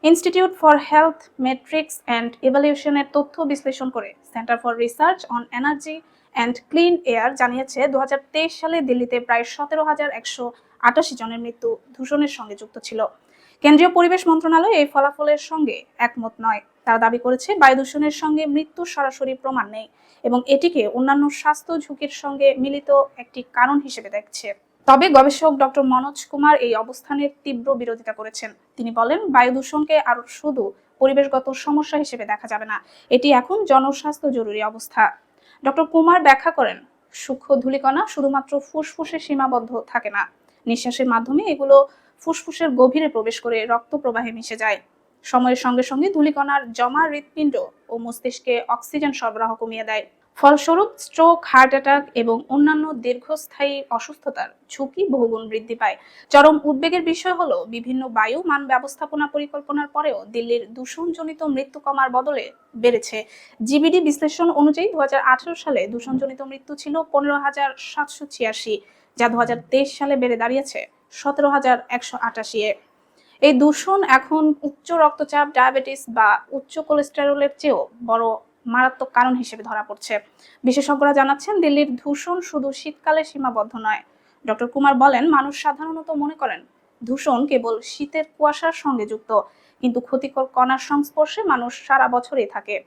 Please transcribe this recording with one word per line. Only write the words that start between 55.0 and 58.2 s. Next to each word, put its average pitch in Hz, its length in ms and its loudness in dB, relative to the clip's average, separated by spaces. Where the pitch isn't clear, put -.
বহুগুণ 226 340 0
বৃদ্ধি 220 320 -8
পায়। 208 160 0
চরম 302 320 8
উদ্বেগের 311 460 0
বিষয় 349 300 -4
হলো, 269 160 0
বিভিন্ন 254 340 -6
বায়ু 226 300 0